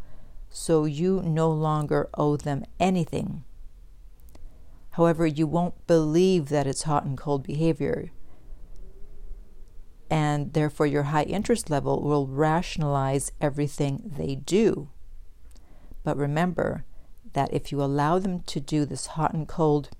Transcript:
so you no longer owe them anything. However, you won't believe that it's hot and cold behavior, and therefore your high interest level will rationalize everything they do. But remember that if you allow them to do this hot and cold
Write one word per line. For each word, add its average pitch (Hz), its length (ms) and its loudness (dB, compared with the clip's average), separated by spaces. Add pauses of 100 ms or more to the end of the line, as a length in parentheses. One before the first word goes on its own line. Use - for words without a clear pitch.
(500)
so 160 340 4
you 170 400 2
no 160 260 4
longer 151 680 2
owe 147 200 4
them 143 300 -2 (120)
anything. 180 640 0 (1500)
However, 170 340 4
you 156 220 2
won't 170 400 0
believe 165 600 6
that 147 180 2
it's 135 160 -2
hot 147 220 2
and 135 120 -2
cold 143 240 0
behavior, 156 720 0 (2000)
and 147 440 0
therefore 151 320 2
your 147 180 2
high 147 200 2
interest - 460 0
level 139 320 0
will 147 260 2
rationalize 143 1120 0
everything 143 800 -2
they 147 180 -2
do. 151 540 2 (1120)
But 147 140 0
remember 156 680 0 (480)
that 139 220 0
if - 180 -2
you 143 100 0
allow 143 380 2
them 185 220 -2
to - 180 -4
do 147 260 0
this 135 220 -6
hot - 260 0
and 156 140 -2
cold 151 420 2 (100)